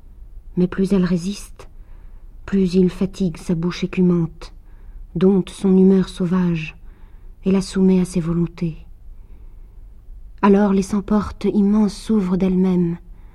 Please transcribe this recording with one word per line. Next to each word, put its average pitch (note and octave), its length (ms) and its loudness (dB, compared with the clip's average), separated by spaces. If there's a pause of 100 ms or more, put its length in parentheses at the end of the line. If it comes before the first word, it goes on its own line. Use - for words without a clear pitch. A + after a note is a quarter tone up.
(560)
Mais F3+ 120 2
plus F#3+ 260 -2
elle F#3 120 4
résiste, F3+ 640 -6 (760)
plus F#3+ 300 0
il F#3 140 6
fatigue F#3 480 -4
sa - 180 -2
bouche E3+ 300 -4
écumante, F3 680 0 (600)
dompte F#3+ 340 4
son F#3+ 260 2
humeur F#3+ 340 6
sauvage F3 680 -2 (680)
et F#3+ 60 2
la F#3+ 100 2
soumet F#3+ 400 4
à F3+ 40 0
ses F3+ 140 -4
volontés. E3 580 -2 (1700)
Alors G3+ 300 6
les G3 100 2
cent G3+ 180 -2
portes G3+ 500 -2
immenses G3+ 440 2
s'ouvrent F#3+ 420 0
d'elles-mêmes, F3+ 600 2 (360)